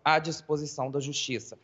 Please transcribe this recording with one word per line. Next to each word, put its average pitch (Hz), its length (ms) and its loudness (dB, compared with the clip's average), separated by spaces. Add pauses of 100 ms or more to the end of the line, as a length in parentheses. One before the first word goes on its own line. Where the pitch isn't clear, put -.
à 156 140 8
disposição 151 720 -2
da 139 80 0
Justiça. 135 640 -4